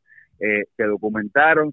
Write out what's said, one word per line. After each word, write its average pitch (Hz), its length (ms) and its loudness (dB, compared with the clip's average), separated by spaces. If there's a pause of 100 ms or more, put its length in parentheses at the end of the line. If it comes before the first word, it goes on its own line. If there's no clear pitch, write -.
(380)
Eh, 104 280 -2 (100)
se 117 80 -4
documentaron, 107 880 0